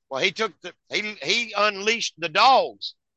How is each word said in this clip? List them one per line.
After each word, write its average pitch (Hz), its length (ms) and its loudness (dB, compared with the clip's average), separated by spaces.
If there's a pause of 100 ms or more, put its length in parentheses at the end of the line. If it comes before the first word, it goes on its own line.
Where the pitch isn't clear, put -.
(100)
Well, 135 120 -4
he 190 80 2
took 208 300 -4
the, 175 140 -16 (160)
he, 208 320 -4
he 214 340 -2
unleashed 208 600 0
the 160 100 -6
dogs. 190 680 2 (220)